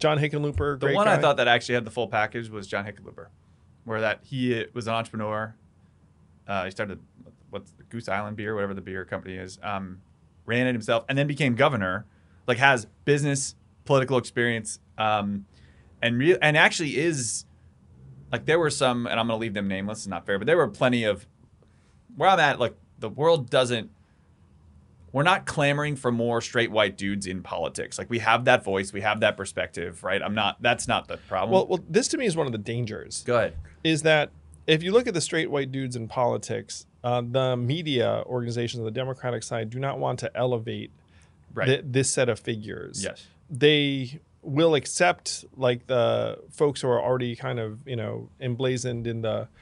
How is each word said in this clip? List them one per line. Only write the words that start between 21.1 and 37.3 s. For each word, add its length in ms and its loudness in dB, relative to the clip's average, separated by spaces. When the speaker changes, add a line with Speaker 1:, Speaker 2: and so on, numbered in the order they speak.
Speaker 2:
where 120 4
I'm 100 6
at, 220 4
like, 160 0
the 80 -6
world 420 2
doesn't, 400 2
we're 100 0
not 240 2
clamoring 500 0
for 140 0
more 300 0
straight 300 0
white 280 2
dudes 280 -4
in 160 -6
politics. 560 -6
Like, 120 -10
we 80 0
have 280 4
that 180 6
voice, 280 -2
we 80 -6
have 200 0
that 160 4
perspective, 680 -8
right? 160 -2
I'm 140 -4
not, 260 -2
that's 280 0
not 200 -2
the 80 -10
problem. 360 -2
Speaker 1:
Well, 160 4
well, 200 -2
this 200 2
to 100 -2
me 80 -2
is 100 0
one 100 0
of 60 -4
the 60 -6
dangers. 640 -6
Speaker 2:
Go 120 2
ahead. 200 0
Speaker 1:
Is 180 2
that 280 4
if 160 4
you 100 -2
look 140 4
at 80 -2
the 60 0
straight 300 -2
white 200 -2
dudes 240 -6
in 140 -8
politics, 800 -4
uh, 200 0
the 320 2